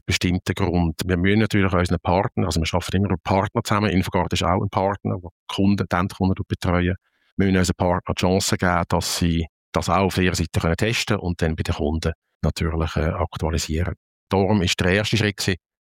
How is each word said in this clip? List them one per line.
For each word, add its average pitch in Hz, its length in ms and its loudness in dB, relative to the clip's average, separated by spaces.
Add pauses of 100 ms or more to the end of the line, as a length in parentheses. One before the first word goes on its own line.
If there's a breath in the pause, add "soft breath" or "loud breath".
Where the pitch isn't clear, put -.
bestimmten 90 480 -2
Grund. 87 520 0
Wir 87 120 0
müssen 98 220 2
natürlich 101 340 2
unseren 90 260 2
Partner, 101 460 0
also 82 160 -2
wir 78 120 -2
arbeiten 90 220 -2
immer 98 140 0
mit 92 140 -2
Partnern 98 420 0
zusammen, 104 240 0
Infogard 90 420 0
ist - 120 0
auch 90 180 2
ein 104 80 -2
Partner, 101 520 -2
der 87 80 -16 (240)
Kunden, 98 380 2
die - 40 2
Endkunden 92 520 0
betreuen, 90 480 0 (400)
wir 95 120 2
müssen 95 100 4
unseren 90 180 2
Partner 90 400 0
die - 60 -6
Chance 95 360 2
geben, 87 300 2
dass - 300 -2
sie 82 280 0 (280)
das 80 160 -2
auch 92 160 4
auf 90 120 -2
ihrer 90 180 2
Seite 85 220 -4
können 85 200 0
testen 110 400 0
und 87 240 -6
dann 82 160 0
bei 90 60 -4
den - 120 -4
Kunden 80 380 -2 (300)
natürlich, 80 520 -2
äh, 76 140 0
aktualisieren. 80 840 -2 (340)
Darum 98 320 2
ist 90 180 0
der 87 140 2
erste 107 240 0
Schritt 104 180 0
gewesen, 95 220 -2 (280)